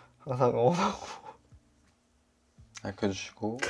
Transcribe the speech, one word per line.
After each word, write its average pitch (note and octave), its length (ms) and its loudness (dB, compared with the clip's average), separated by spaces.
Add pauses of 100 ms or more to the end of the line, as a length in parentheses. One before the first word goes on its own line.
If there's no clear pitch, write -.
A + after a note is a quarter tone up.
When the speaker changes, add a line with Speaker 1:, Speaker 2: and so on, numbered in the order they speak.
(200)
Speaker 1:
항상 B2+ 320 2
응원하고 F3 540 2 (1800)
Speaker 2:
아껴주시고 G2+ 720 -4 (120)